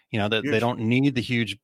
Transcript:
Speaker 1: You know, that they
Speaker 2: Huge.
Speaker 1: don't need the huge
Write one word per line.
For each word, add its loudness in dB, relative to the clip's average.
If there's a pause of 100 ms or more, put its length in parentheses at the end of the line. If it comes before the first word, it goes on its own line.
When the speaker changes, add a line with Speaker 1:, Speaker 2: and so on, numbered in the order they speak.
(120)
Speaker 1:
You -2
know, 0
that 0
they -4
Speaker 2:
Huge. 2
Speaker 1:
don't 0
need 2
the 0
huge -2